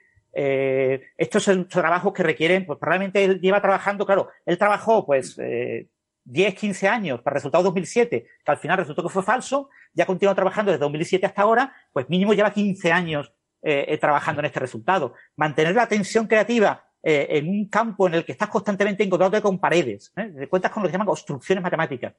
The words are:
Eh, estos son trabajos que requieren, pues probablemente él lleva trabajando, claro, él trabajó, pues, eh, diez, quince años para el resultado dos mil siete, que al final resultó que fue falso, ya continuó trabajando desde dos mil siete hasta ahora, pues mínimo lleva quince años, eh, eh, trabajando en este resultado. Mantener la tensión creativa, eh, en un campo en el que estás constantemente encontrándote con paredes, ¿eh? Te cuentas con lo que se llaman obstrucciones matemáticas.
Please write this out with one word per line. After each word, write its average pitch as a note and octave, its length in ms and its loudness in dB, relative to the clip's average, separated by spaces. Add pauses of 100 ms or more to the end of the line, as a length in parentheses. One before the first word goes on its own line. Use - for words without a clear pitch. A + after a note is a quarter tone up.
(340)
Eh, C3+ 720 0 (120)
estos F#3+ 280 0
son F#3 260 2
trabajos F3 420 0
que F#3 120 -2
requieren, E3 420 2
pues D3 140 -8
probablemente F#3+ 440 0
él F#3+ 160 2
lleva F#3+ 220 2
trabajando, G3 440 0
claro, F#3 220 2 (180)
él F3 120 0
trabajó, G#3 480 2
pues, C3+ 340 -2
eh, B2 480 -6 (400)
diez, F#3 280 0
quince G3 320 -2
años F#3+ 340 -2
para - 140 -2
el C#3 40 -2
resultado D#3 260 2
dos F#3+ 80 0
mil F3+ 120 -2
siete, A#3 400 -2 (180)
que - 80 0
al C#3+ 60 0
final E3+ 220 -2
resultó E3 240 -4
que E3+ 60 -4
fue F#3+ 120 -4
falso, B3+ 480 -2 (240)
ya E3+ 140 0
continuó G3 260 2
trabajando F#3+ 380 0
desde D3+ 120 0
dos D3 80 0
mil D3+ 140 -4
siete F#3 220 -2
hasta G3 160 -2
ahora, A3+ 280 2 (220)
pues C3 160 -4
mínimo F#3+ 240 2
lleva G#3 180 2
quince G3+ 400 -2
años, D#3+ 400 -2 (300)
eh, C#3+ 280 0
eh, D3+ 100 -2
trabajando D3 400 0
en D3 80 -2
este C#3 120 -6
resultado. B2+ 540 -4 (220)
Mantener D#3 400 0
la A#3 120 2
tensión G#3+ 380 0
creativa, G#3 580 2 (200)
eh, D3+ 260 2
en D3+ 180 0
un G3 220 -2
campo G3+ 380 0
en E3 80 0
el E3 100 0
que - 60 -10
estás G#3 180 -4
constantemente G#3 540 0
encontrándote F#3+ 400 2
con F#3+ 160 0
paredes, C3+ 560 -2
¿eh? G3+ 200 -8
Te C#3 120 -10
cuentas F#3 240 0
con A3 100 -6
lo F#3+ 60 0
que D3 60 -4
se F3+ 40 -2
llaman G3+ 120 -2
obstrucciones D#3 540 -2
matemáticas. D3+ 560 -4